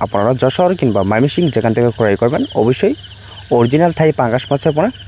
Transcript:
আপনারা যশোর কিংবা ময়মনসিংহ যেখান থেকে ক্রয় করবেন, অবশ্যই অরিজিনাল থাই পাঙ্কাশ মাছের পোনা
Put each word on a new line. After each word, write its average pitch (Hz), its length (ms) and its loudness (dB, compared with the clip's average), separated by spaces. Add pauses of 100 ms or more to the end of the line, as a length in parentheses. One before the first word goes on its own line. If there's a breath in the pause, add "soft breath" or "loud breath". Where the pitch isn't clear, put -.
আপনারা 104 260 0 (100)
যশোর 175 380 2
কিংবা 104 300 0
ময়মনসিংহ 143 460 0
যেখান 113 220 0
থেকে 120 200 2
ক্রয় 101 240 0
করবেন, 143 200 0 (200)
অবশ্যই 131 320 0 (640 loud breath)
অরিজিনাল 147 400 2
থাই 160 120 2 (100)
পাঙ্কাশ 123 300 0
মাছের 143 260 0
পোনা 180 140 0 (180)